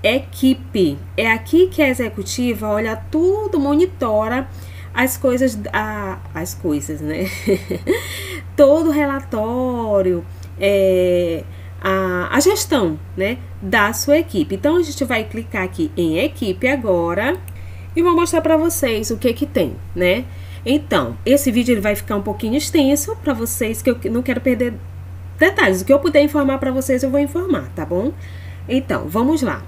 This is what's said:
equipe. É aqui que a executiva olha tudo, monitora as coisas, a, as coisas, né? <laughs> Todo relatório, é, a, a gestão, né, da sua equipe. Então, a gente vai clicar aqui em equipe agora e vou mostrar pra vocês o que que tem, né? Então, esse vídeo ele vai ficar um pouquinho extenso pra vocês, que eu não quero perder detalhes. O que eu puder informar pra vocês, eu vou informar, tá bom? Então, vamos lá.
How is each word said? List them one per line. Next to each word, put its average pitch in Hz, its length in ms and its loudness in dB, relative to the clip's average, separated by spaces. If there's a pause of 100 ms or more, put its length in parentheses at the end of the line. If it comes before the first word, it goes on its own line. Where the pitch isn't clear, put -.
equipe. 220 920 2 (180)
É 226 160 2
aqui 311 360 4
que 320 140 -2
a 277 80 6
executiva 220 800 -2
olha 214 280 -2
tudo, 370 640 0
monitora 262 880 2 (460)
as 254 240 0
coisas, 247 400 2 (160)
a, 208 460 -4 (140)
as 160 200 -6
coisas, 151 480 -4
né? 160 240 -4 (640)
<laughs> 381 640 -6
Todo 302 360 6
relatório, 233 1300 0 (360)
é, 185 840 2 (380)
a, 185 540 -2
a 254 40 4
gestão, 269 600 2 (180)
né, 220 220 -2 (220)
da 202 300 2
sua 285 280 4
equipe. 196 360 -2
Então, 294 220 2
a 349 60 4
gente 294 200 -4
vai 233 200 -2
clicar 214 400 -6
aqui 180 340 -4
em 165 220 2
equipe 226 480 -2
agora 214 680 0 (580)
e 330 80 2
vou 349 120 4
mostrar 339 260 2
pra 320 140 4
vocês 254 540 0
o 220 80 -2
que 233 160 0
que 277 120 -2
tem, 147 300 0 (200)
né? 180 300 2 (400)
Então, 170 600 0
esse 269 260 4
vídeo 240 220 2
ele 202 80 2
vai 208 140 2
ficar 208 200 -4
um 202 60 0
pouquinho 214 340 -2
extenso 285 680 2
pra 285 100 0
vocês, 226 480 -4
que - 80 2
eu 240 80 0 (140)
não 233 100 0
quero 254 180 -2
perder 247 360 0 (640)
detalhes. 269 440 4
O 190 40 -6
que 269 60 4
eu 277 80 8
puder 302 220 6
informar 285 360 2
pra 262 140 -2
vocês, 262 320 0
eu 269 60 0
vou 277 100 2
informar, 285 560 -2
tá 160 80 -6
bom? 190 300 -2 (560)
Então, 254 380 -2
vamos 254 340 2
lá. 143 260 -2